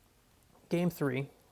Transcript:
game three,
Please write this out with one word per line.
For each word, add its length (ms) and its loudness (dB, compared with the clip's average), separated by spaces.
game 220 2
three, 380 -2